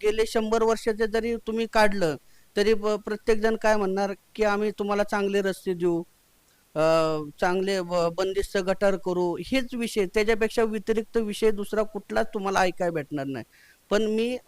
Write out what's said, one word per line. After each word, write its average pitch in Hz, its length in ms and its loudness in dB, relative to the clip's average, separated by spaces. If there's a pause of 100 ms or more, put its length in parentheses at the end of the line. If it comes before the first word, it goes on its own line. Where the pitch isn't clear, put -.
गेले 214 240 0
शंभर 220 360 0
वर्षाचे 220 440 0
जरी 226 300 -2
तुम्ही 226 360 -4
काढलं 202 440 4 (400)
तरी 208 180 4
ब-, 208 140 -2
प्रत्येकजण 214 680 0
काय 214 200 2
म्हणणार 196 360 0 (220)
की 214 100 0
आम्ही 208 260 2
तुम्हाला 202 320 -2
चांगले 202 400 0
रस्ते 190 320 -2
देऊ, 170 280 0 (720)
अ, 151 60 -2 (600)
चांगले 190 400 0
ब-, 175 360 -2
बंदिस्त 190 400 -2
गटार 196 400 0
करू, 180 400 -2 (100)
हेच 254 280 -2
विषय, 220 320 -2
त्याच्यापेक्षा 214 560 0
व्यतिरिक्त 214 540 -2
विषय 220 340 0
दुसरा 208 320 -2
कुठलाच 214 520 -2
तुम्हाला 196 260 0
ऐकायला 180 320 0
भेटणार 147 340 -4
नाही. 139 180 -8 (460)
पण 214 120 2
मी 226 460 0